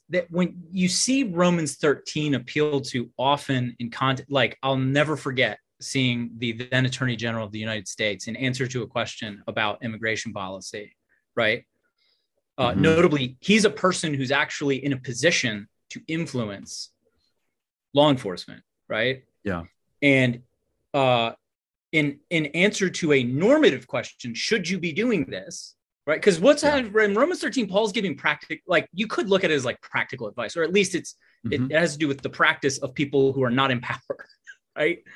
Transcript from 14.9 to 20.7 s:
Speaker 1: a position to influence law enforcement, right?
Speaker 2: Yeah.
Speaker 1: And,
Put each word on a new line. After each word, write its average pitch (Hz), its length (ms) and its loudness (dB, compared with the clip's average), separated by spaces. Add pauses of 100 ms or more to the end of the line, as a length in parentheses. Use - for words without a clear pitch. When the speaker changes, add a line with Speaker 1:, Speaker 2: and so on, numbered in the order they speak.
Speaker 1:
a 131 40 0
position 120 720 0 (220)
to - 160 -14
influence 127 840 -6 (1000)
law 143 180 6
enforcement, 101 520 -4 (260)
right? 127 360 -2 (180)
Speaker 2:
Yeah. 87 220 -4 (360)
Speaker 1:
And, 131 420 2 (520)